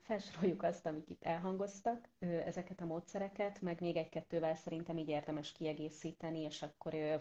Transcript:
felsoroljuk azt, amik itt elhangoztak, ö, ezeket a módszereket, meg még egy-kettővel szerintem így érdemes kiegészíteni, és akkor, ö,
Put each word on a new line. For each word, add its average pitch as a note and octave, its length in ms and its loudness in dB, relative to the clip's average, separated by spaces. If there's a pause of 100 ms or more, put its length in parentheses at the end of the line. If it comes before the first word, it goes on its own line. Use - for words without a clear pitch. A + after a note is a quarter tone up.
felsoroljuk F#3+ 640 2
azt, F3 220 2
amik D#3 240 -2
itt - 140 -10
elhangoztak, F#3+ 840 0 (100)
ö, F#3 60 0
ezeket F3 560 0
a F3 40 -2
módszereket, G3 760 -2
meg F3 200 0
még E3+ 140 4
egy-kettővel D#3+ 600 2
szerintem E3 420 -2
így D#3 120 0
érdemes D3+ 420 0
kiegészíteni, D#3 880 -2
és D3+ 220 -4
akkor, D#3 320 -4
ö, D#3 280 2